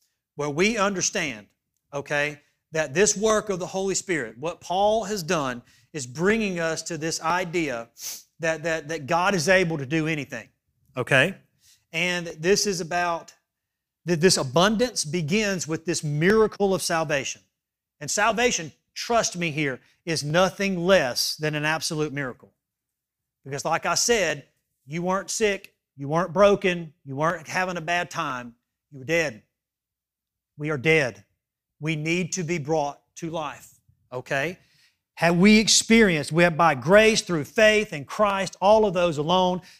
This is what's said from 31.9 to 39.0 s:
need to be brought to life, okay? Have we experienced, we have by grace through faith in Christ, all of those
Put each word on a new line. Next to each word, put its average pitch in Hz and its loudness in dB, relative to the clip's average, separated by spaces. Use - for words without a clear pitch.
need 160 -2
to 190 -4
be 165 -4
brought 143 -4
to 165 -10
life, 151 -12
okay? 143 -4
Have 170 4
we 208 8
experienced, 202 4
we 165 4
have 175 4
by 156 4
grace 202 6
through 165 -2
faith 214 2
in 143 -10
Christ, 196 -2
all 214 6
of 190 0
those 175 0